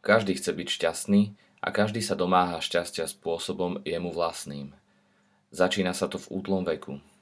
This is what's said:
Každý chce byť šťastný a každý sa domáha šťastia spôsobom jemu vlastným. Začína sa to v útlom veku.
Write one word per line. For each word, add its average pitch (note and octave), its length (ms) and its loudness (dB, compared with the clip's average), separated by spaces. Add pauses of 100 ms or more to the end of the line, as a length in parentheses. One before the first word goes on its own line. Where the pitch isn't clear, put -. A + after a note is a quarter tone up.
Každý G2+ 400 4
chce F2 80 0
byť E2+ 160 -4
šťastný G2+ 540 2 (420)
a - 80 -2
každý G#2 320 0
sa - 160 -2
domáha F2+ 400 4
šťastia E2+ 480 -2
spôsobom F2+ 800 -4
jemu E2+ 240 -4
vlastným. D2 640 -4 (800)
Začína F2+ 400 2
sa - 160 0
to - 80 -6
v - 160 -10
útlom F#2+ 320 0
veku. D2 320 -6 (220)